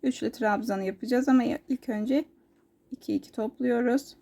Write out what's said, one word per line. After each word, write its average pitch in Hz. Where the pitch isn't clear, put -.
Üçlü 254
trabzanı 208
yapacağız 240
ama 254
ilk -
önce 254
iki, -
iki -
topluyoruz. 240